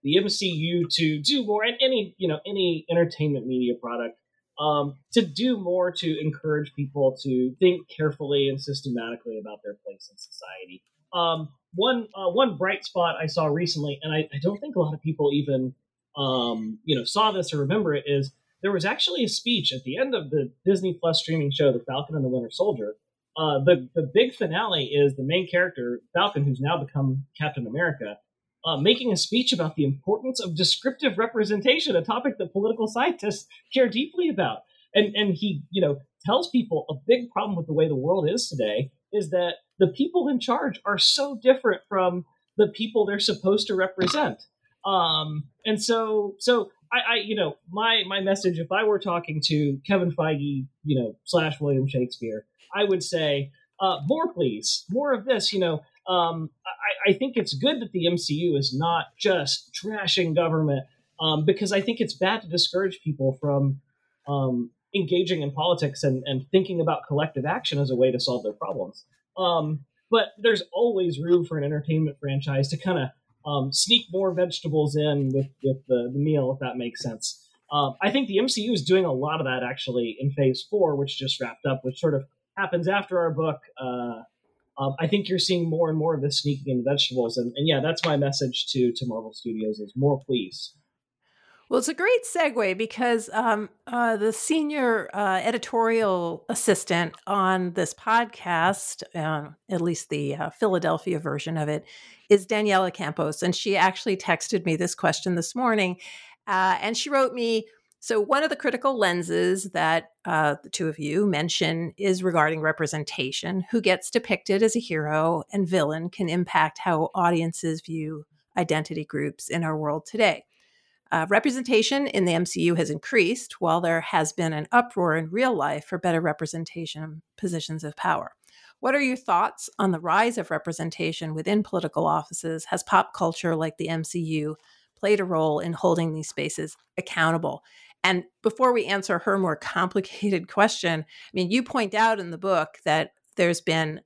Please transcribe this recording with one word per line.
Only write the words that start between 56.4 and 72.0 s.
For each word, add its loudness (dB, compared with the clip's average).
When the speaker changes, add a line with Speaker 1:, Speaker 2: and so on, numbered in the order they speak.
Speaker 1:
I, -2
I 6
think -2
it's -2
good 0
that -10
the 0
M 2
C -2
U 0
is 0
not 0
just 0
trashing -2
government, 2
um, 0
because 2
I 2
think -2
it's -2
bad 0
to -18
discourage -2
people 0
from, 0
um, -2
engaging 2
in -2
politics 0
and, 2
and -4
thinking 2
about 0
collective -2
action -2
as 0
a 0
way 4
to -2
solve -2
their -4
problems. -8
Um, 0
but 4
there's 2
always 0
room 4
for -4
an -2
entertainment 0